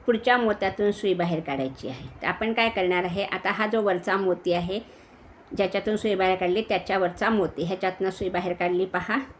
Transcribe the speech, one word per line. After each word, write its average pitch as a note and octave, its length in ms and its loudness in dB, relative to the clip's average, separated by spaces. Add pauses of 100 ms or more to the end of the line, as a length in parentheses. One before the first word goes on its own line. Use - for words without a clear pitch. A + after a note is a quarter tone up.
पुढच्या B3 320 4
मोत्यातून G#3 540 2
सुई G3+ 220 0
बाहेर E3+ 260 0
काढायची C3+ 480 -4
आहे. - 340 -10
तर - 60 -4
आपण A3 260 -2
काय A3+ 160 2
करणार F3+ 340 2
आहे, F#3 200 -2
आता F#3+ 280 -2
हा G#3+ 160 0
जो A3 140 2
वरचा F#3+ 360 2
मोती F3+ 360 0
आहे, F3 260 -2 (760)
ज्याच्यातून G3 380 0
सुई G#3 200 0
बाहेर F#3 200 4
काढली, F#3 260 2
त्याच्यावरचा F#3+ 680 0
मोती, F#3+ 340 2
ह्याच्यातनं F#3 460 -2
सुई F#3 200 -4
बाहेर F3+ 240 -2
काढली. F3+ 320 0
पहा, F#3 300 -2 (240)